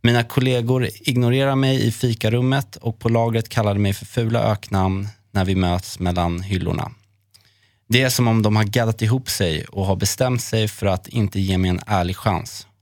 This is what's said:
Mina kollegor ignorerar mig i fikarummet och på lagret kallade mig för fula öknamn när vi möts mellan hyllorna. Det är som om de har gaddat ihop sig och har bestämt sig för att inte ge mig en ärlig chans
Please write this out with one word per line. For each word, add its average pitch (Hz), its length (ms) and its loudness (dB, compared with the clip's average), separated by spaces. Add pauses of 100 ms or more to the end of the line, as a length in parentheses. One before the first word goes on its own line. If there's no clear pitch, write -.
Mina 120 200 4
kollegor 127 640 0 (120)
ignorerar 131 560 2
mig 135 320 2
i 113 40 2
fikarummet 120 840 0
och - 240 -8
på 117 100 -2
lagret 113 400 0
kallade 104 300 0
mig 98 140 2
för - 120 -8
fula 117 380 0
öknamn 98 640 0 (240)
när 95 140 0
vi 95 100 0
möts 90 440 -2
mellan 87 420 -2
hyllorna. - 500 -4 (960)
Det 123 120 4
är 131 80 2
som 123 180 2
om 113 140 4
de 107 140 4
har 110 80 4
gaddat 110 380 0
ihop 123 280 0
sig 80 360 -2
och 98 200 -4
har 95 100 2
bestämt 123 460 -2
sig 110 260 -2
för - 180 -6
att 92 220 -2
inte 101 320 -2
ge 95 180 0
mig 92 120 2
en 90 180 0
ärlig 90 300 -2
chans - 500 -4 (140)